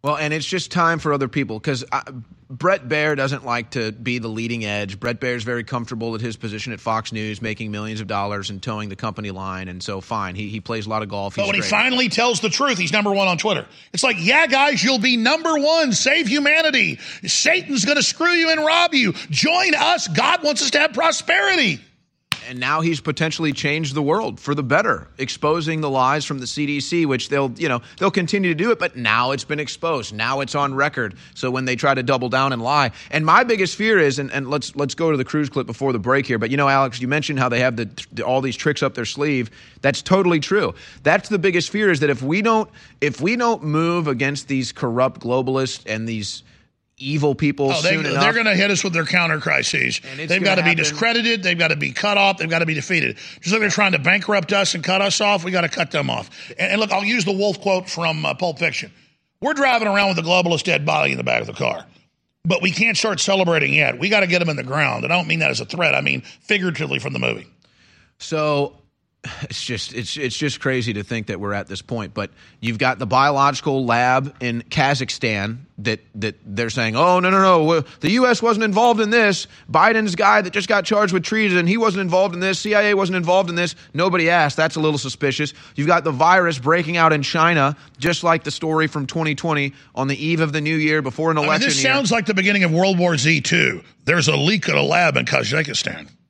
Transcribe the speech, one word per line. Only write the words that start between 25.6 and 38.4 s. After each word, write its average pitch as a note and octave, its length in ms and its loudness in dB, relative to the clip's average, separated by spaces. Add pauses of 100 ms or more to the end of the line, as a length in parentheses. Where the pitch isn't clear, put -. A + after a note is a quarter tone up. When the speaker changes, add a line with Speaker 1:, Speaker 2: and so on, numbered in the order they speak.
Speaker 1:
the D3 100 -2
lies C3+ 340 2
from C#3 140 -6
the B2 80 -10
C D3 180 -4
D C#3+ 140 -2
C, E3 260 -2
which C3 240 -2
they'll, C#3 220 0
you C#3 180 -4
know, B2 120 0 (180)
they'll F#3+ 100 2
continue F#3 400 0
to E3 60 0
do G3+ 160 0
it, - 80 0
but E3+ 180 -4
now A#2+ 340 2
it's C#3 120 -4
been D3 160 -6
exposed. C#3+ 540 -6
Now A#2 260 -2
it's C#3 160 -6
on C#3+ 180 0
record. C3 420 -2 (200)
So C3 160 -4
when B2+ 140 -4
they B2+ 100 -2
try C#3 180 2
to C3 80 0
double B2+ 280 0
down C3+ 220 2
and B2 80 -4
lie, C3 320 2 (200)
and D#3 160 0
my G3 160 6
biggest G#3+ 320 0
fear G#3+ 240 2
is, C#3 180 2
and, C#3 140 -6
and C3+ 180 -6
let's, D3 260 -6
let's C#3+ 200 -4
go E3 160 0
to D3 60 2
the C3 60 -2
Cruz D3 260 -2
clip B2+ 180 -4
before C3 260 -2
the A2+ 60 -2
break B2+ 260 2
here, A#2 140 -2
but, A2+ 100 -2
you C#3 80 0
know, C#3+ 100 2
Alex, C3+ 320 2
you B2 80 -4
mentioned D3 300 -2
how B2+ 100 2
they A#2+ 120 0
have B2 160 2
the, A2+ 120 -4 (240)
the, A2+ 140 -6
all C3 160 0